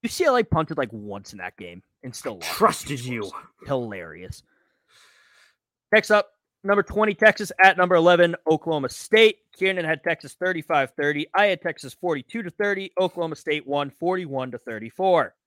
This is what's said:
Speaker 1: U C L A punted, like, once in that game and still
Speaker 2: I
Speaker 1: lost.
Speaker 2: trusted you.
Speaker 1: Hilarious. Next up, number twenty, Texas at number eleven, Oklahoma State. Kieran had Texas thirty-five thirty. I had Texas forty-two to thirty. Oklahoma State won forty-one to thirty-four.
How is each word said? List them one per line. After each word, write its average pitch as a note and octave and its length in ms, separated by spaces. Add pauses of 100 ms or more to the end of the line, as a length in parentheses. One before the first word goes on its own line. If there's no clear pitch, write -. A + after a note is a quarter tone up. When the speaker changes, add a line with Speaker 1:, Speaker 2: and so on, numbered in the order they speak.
Speaker 1:
U A#3 60
C - 160
L C4+ 120
A A#3+ 60
punted, D#3+ 360
like, C3 140
once G#2 400
in G#2 60
that F#2 180
game F2+ 260 (200)
and B2+ 140
still A2 260
Speaker 2:
I - 40
Speaker 1:
lost. - 60
Speaker 2:
trusted C#3 520
you. A2+ 260 (360)
Speaker 1:
Hilarious. F#2 760 (1500)
Next G#3+ 180
up, G#3 200 (340)
number G3+ 180
twenty, G#3+ 320
Texas G#3 380 (100)
at F#3+ 140
number F3+ 200
eleven, E3+ 380 (160)
Oklahoma D#3 380
State. A3 520 (120)
Kieran F#3+ 320
had D#3+ 180
Texas D#3+ 380
thirty-five D#3+ 560
thirty. D3 380
I G3+ 120
had F#3 140
Texas D3+ 320
forty-two F3 520
to E3+ 60
thirty. G3 480
Oklahoma E3+ 380
State D3+ 300
won C#3+ 240
forty-one D3 640
to B2 60
thirty-four. A#2+ 760 (120)